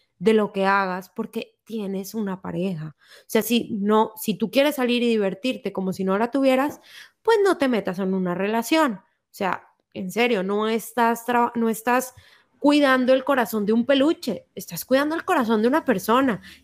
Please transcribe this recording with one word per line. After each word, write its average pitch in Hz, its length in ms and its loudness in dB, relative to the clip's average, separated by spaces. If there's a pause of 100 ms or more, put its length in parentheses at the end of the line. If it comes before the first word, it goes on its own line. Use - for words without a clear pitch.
(200)
de 220 140 2
lo 208 180 2
que 196 140 -2
hagas 190 440 0
porque - 540 -12
tienes 196 520 -8
una 196 260 -6
pareja. 170 580 -6
O - 280 -20
sea, 220 140 0
si 226 300 -2
no, 214 460 2
si 202 180 -4
tú 226 160 -4
quieres 285 240 2
salir 240 280 0
y 240 60 2
divertirte 208 640 -2
como 185 200 -4
si 190 100 -6
no 190 140 0
la 233 140 -2
tuvieras, 269 500 0 (400)
pues 453 220 4
no 381 140 4
te 269 100 0
metas 190 320 -2
en 190 140 0
una 185 220 -2
relación. 233 580 0
O 180 80 -14 (360)
sea, 185 300 -6 (260)
en 185 180 -10
serio, 226 320 0
no 208 260 -2
estás 233 560 -2
tra-, 240 300 0
no 226 140 0
estás 247 440 -2 (460)
cuidando 262 540 4
el 262 100 2
corazón 226 420 0
de 214 80 2
un 233 120 2
peluche, 277 720 0
estás - 300 -12
cuidando 294 300 0
el 330 100 -8
corazón 233 360 2
de 226 60 2
una 320 180 0
persona 233 560 0 (220)